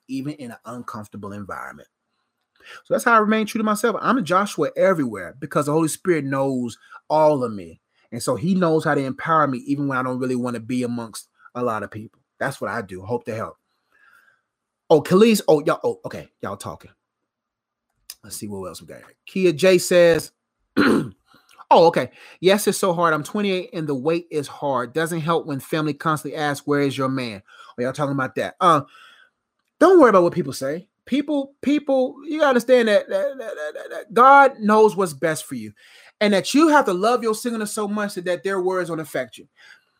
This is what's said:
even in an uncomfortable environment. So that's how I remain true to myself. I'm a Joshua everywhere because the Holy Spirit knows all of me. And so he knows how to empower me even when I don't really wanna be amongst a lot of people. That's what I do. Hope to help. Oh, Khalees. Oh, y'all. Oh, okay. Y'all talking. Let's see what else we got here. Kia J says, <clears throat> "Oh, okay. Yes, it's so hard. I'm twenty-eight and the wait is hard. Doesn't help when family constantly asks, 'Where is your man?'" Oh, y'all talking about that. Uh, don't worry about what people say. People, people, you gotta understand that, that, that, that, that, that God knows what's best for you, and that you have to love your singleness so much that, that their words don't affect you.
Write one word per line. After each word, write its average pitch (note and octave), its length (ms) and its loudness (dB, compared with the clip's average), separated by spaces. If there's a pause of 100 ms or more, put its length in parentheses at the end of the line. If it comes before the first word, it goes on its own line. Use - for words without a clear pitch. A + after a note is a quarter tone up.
even C3+ 260 -8
in C3 180 -16
an G#2 140 -18
uncomfortable A2 680 -14
environment. D2 560 -14 (960)
So - 100 -4
that's G3+ 120 -2
how A#3+ 80 4
I A3+ 60 8
remain G#3+ 260 2
true G#3+ 140 -8
to A3 40 -2
myself. G#3+ 380 0
I'm G#3 160 0
a B3+ 40 -2
Joshua F3 540 -2
everywhere B2+ 640 -2
because D3+ 280 -2
the D3 40 -2
Holy D#3+ 160 2
Spirit D3+ 380 -2
knows C3+ 520 -4 (320)
all D3+ 340 4
of A2+ 100 -6
me. E2+ 260 -14 (320)
And A#2 100 -10
so C3+ 140 -2
he E3 200 -2
knows D#3+ 280 2
how D3 120 0
to C#3+ 60 0
empower D3 460 0
me B2+ 120 -4
even C#3+ 280 -4
when C3 100 -2
I B2+ 60 -2
don't B2+ 160 -4
really B2+ 160 -2
wanna A#2+ 240 -4
be B2+ 240 -4
amongst A#2 460 -10 (260)
a B2 80 -4
lot A2 200 -2
of G2 80 -12
people. A2 280 -16 (200)
That's C3+ 200 -6
what A2 100 -6
I A2+ 120 -6
do. F#2 200 -12
Hope A#2 240 -6
to A2 100 -8
help. G2+ 220 -10 (1300)
Oh, D#3 120 6
Khalees. G#3+ 460 4
Oh, D#3 180 4
y'all. D#3 180 -2
Oh, A#2+ 220 -4
okay. - 240 -14 (120)
Y'all G2 160 -8
talking. - 340 -14 (1300)
Let's G2 120 -18
see A2 120 -12
what F#2+ 200 -12
else E2 140 -16
we D#2+ 60 -20
got C#2 100 -20
here. - 180 -20 (100)
Kia F3+ 280 0
J F3+ 240 4
says, E3+ 540 4 (220)
<clears throat> - 240 -10
"Oh, E3 360 2 (580)
okay. E3 400 4 (300)
Yes, G3 260 2
it's G3+ 100 -2
so F#3+ 160 -2
hard. E3 200 2
I'm D3+ 100 -2
twenty-eight G3 500 -4
and D#3+ 140 -6
the C#3+ 80 -2
wait E3 340 -4
is D3+ 180 -6
hard. B2 460 -4
Doesn't E3 280 -4
help D#3+ 240 -2
when C#3 140 -6
family D#3 340 -4
constantly D3+ 440 -6
asks, D3 280 -4
'Where C#3+ 160 0
is C3+ 160 -2
your C3+ 120 -2
man?'" A#2+ 320 -8 (360)
Oh, B2 40 -6
y'all B2+ 120 -4
talking C#3 220 -4
about C3 200 -4
that. G#2 240 -6
Uh, E3 220 4 (960)
don't F4 200 8
worry B3+ 100 10
about F#3+ 140 6
what F3 100 2
people C#3+ 200 -6
say. D3 340 -8 (180)
People, C#4+ 560 -4
people, C4+ 640 0
you D#4 140 -6
gotta D4 100 4
understand B3 380 2
that, G3+ 220 2
that, G#3+ 280 -4
that, A3 180 -12
that, D3+ 180 -10
that, - 160 -16
that - 240 -14
God C4+ 460 8
knows G#3+ 360 4
what's F3+ 180 -2
best D#3 320 -4
for C3+ 100 -12
you, G#2+ 180 -12 (480)
and G#3 120 2
that F#3 200 -2
you D#4 140 6
have D4 180 4
to G3+ 80 -2
love A3+ 300 0
your A3 100 -2
singleness A3 380 -6
so G#3+ 160 -6
much G3+ 280 -6
that, F3+ 100 -10
that F3 180 -4
their F#3+ 180 -4
words F3+ 280 -2
don't D#3+ 100 -6
affect C3+ 380 -8
you. F2+ 100 -20 (520)